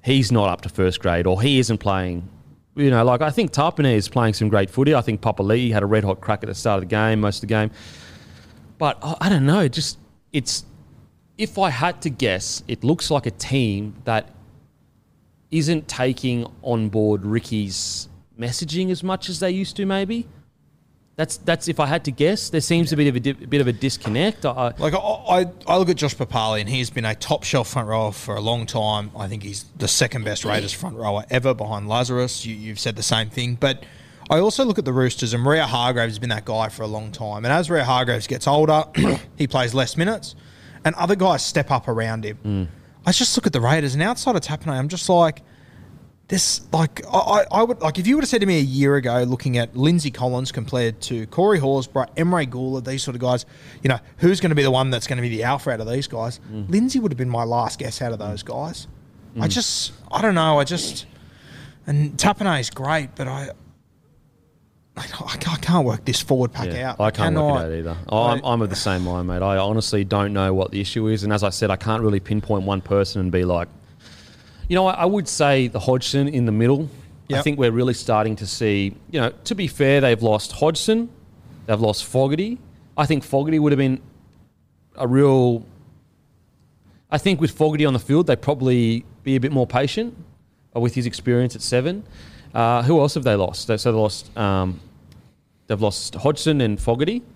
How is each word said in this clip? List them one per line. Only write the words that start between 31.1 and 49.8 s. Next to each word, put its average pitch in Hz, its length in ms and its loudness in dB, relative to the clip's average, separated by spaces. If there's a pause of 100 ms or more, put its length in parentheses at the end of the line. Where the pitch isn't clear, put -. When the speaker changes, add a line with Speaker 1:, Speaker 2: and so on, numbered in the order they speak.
Speaker 2:
ever 127 240 0
behind 107 340 -6
Lazarus. 123 580 -2
You, 113 80 -8
you've 107 280 -12
said 110 160 -4
the 110 60 -6
same 110 260 0
thing. 120 260 -4
But 135 300 -2 (440)
I 156 100 4
also 220 260 2
look 214 120 0
at 196 60 -2
the 131 80 -2
Roosters, 127 420 0
and 120 120 0
Rio 151 180 4
Hargraves 120 480 0
has 107 80 -10
been 120 120 -4
that 107 120 -4
guy 110 240 -4
for 113 160 -10
a 107 40 -6
long 107 260 -10
time. 107 320 -8
And 127 80 2
as 165 160 0
Rio 156 160 2
Hargraves 123 420 0
gets - 180 -6
older, 156 380 6 (100)
<clears throat> - 440 0
he 143 100 0
plays 123 260 0
less 131 220 0
minutes, 196 400 -2 (480)
and 165 120 2
other 175 200 2
guys 180 300 2
step - 260 0
up 127 160 0
around 113 380 -4
him. 107 180 -8
Speaker 1:
Mm. 98 240 0 (380)
Speaker 2:
I 180 80 4
just - 240 2
look 226 100 0
at 170 60 0
the 120 80 2
Raiders, 139 320 2
and 147 100 0
outside 233 320 0
of 160 60 2
Tapine, 151 320 -8
I'm 131 160 -2
just 180 180 -6
like, 170 360 4 (840)
this, - 340 0 (120)
like, 160 320 0
I, 180 140 0
I, 208 260 4 (140)
I - 40 6
would, 233 180 -2
like, 156 180 0
if 180 80 0
you 262 80 6
would 302 80 2
have 262 60 -2
said 226 120 2
to 202 60 2
me 180 100 4
a 143 60 4
year 139 320 2
ago, 123 320 2
looking 123 320 0
at 117 180 -4
Lindsay 151 320 2